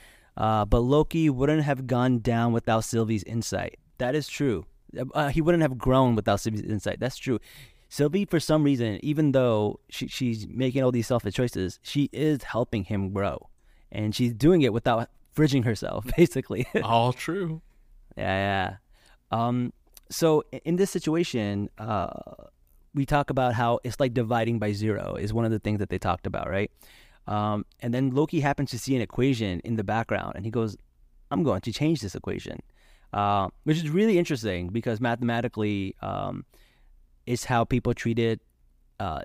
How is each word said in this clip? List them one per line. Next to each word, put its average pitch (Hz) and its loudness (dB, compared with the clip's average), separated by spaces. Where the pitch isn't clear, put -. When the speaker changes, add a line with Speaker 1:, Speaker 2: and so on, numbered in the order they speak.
Speaker 1:
Uh, 110 2
"But 117 4
Loki 151 4
wouldn't 143 2
have 135 -2
gone 123 2
down 117 2
without 113 0
Sylvie's 110 0
insight." 98 -6
That 127 -2
is 147 -2
true. 117 -2
Uh, 143 0
he 156 0
wouldn't 170 4
have 131 0
grown 127 4
without 104 2
Sylvie's 107 -4
insight. - -4
That's 127 -4
true. 127 -2
Sylvie, 147 0
for 170 0
some 156 2
reason, 120 2
even 147 2
though 117 2
she, - -8
she's 113 -4
making 131 0
all 127 4
these 120 0
selfish 113 -2
choices, 101 -2
she - -2
is 147 0
helping 113 -2
him 98 -4
grow. 95 -4
And 107 -2
she's 120 0
doing 151 6
it 120 4
without 117 0
fridging 143 4
herself, 107 -4
<laughs> - -4
basically. 131 2
Speaker 2:
All 117 4
true. 165 -6
Speaker 1:
Yeah, 98 -2
yeah. 113 0
Um, 123 0
so 156 4
i-, 131 -10
in 165 0
this 190 2
situation, 117 -2
uh, 107 -4
we 139 0
talk 143 0
about 127 2
how 117 2
it's 120 -4
like 127 2
dividing 117 0
by 104 0
zero 101 -2
is 101 -4
one 113 0
of 113 2
the 110 0
things 107 0
that 95 -2
they 92 -2
talked 90 -2
about, 98 -4
right? 98 -2
Um, 104 -2
and 120 -4
then 135 0
Loki 151 2
happens 139 0
to 120 -6
see 135 -2
an 120 0
equation 110 0
in 113 -2
the 107 0
background, 107 -2
and 92 -10
he 110 -6
goes, 113 -2
"I'm - 2
going 101 2
to 117 -4
change 151 0
this 98 -8
equation," - -8
uh, 101 2
which 156 2
is 160 -4
really 196 4
interesting 107 -2
because 113 -2
mathematically, 117 -2
um, 98 -6
it's 120 -4
how 117 2
people 123 0
treated, 113 0
uh, 82 -6